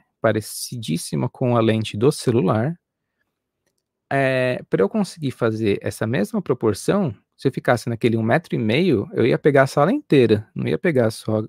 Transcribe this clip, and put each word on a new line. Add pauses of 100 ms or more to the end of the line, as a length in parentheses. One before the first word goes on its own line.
(220)
parecidíssima
com
a
lente
do
celular, (1300)
é,
pra
eu
conseguir
fazer
essa
mesma
proporção, (220)
se
eu
ficasse
naquele
um
metro
e
meio,
eu
ia
pegar
a
sala
inteira,
não
ia
pegar
só,